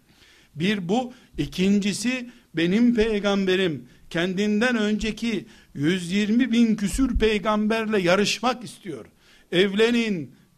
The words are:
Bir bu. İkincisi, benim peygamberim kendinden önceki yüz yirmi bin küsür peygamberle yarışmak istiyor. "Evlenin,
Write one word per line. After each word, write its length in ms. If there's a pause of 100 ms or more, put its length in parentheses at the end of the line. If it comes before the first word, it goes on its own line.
(540)
Bir 340
bu. 240 (260)
İkincisi, 920 (240)
benim 400
peygamberim 960 (220)
kendinden 680
önceki 720 (280)
yüz 380
yirmi 400
bin 240
küsür 420
peygamberle 840
yarışmak 640
istiyor. 420 (460)
"Evlenin, 840 (240)